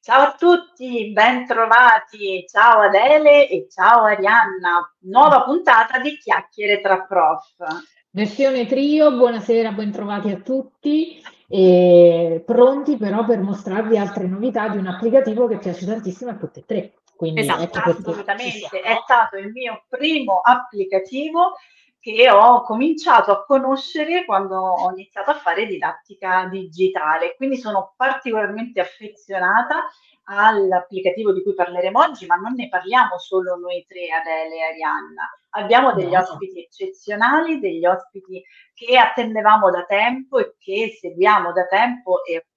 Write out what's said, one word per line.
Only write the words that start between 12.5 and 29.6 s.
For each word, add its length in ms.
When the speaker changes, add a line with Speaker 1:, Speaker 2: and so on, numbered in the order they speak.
Speaker 2:
però 280
per 160
mostrarvi 560
altre 300
novità 420
di 100
un 100
applicativo 580
che 120
piace 280
tantissimo 440
a 60
tutte 240
e 60
tre. 280
Quindi 280
Speaker 3:
Esatto. 200
Speaker 2:
ecco 100
perché 180
Speaker 1:
Assolutamente, 580
Speaker 2:
ci 100
siamo. 160
Speaker 1:
è 200
stato 320
il 160
mio 360
primo 540
applicativo 1120
che 280
ho 340
cominciato 680
a 140
conoscere 800
quando 340
ho 320
iniziato 400
a 80
fare 280
didattica 840
digitale, 840
quindi 220
sono 380
particolarmente 840
affezionata 1040